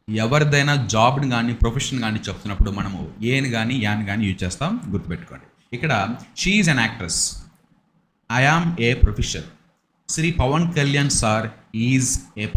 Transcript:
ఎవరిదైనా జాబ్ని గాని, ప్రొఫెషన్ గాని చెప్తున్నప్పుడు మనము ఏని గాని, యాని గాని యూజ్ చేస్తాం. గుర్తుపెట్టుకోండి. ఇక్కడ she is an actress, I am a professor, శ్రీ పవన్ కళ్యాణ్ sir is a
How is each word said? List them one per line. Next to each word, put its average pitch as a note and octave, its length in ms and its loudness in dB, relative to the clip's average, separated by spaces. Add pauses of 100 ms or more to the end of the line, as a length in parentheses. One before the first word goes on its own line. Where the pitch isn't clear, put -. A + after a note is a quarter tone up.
ఎవరిదైనా C#3+ 760 2
జాబ్ని B2 420 2
గాని, A#2+ 260 0
ప్రొఫెషన్ A#2 460 0
గాని A2 200 -2
చెప్తున్నప్పుడు G2+ 500 0
మనము F#2+ 380 -6 (140)
ఏని C3+ 260 0
గాని, A#2 260 -2
యాని G#2+ 300 -2
గాని G2+ 220 -2
యూజ్ F#2 180 -2
చేస్తాం. E3 440 -4
గుర్తుపెట్టుకోండి. - 880 -10
ఇక్కడ A#2+ 400 -2 (240)
she G3+ 220 4
is E3 100 4
an C3 60 2
actress, A2 400 -2 (1200)
I D3 180 4
am E3+ 220 -2
a A#2+ 200 2
professor, - 420 0 (640)
శ్రీ D#3+ 220 0
పవన్ D#3 440 0
కళ్యాణ్ C#3+ 360 2
sir A2 400 2 (260)
is B2+ 280 2 (340)
a G#2+ 180 -4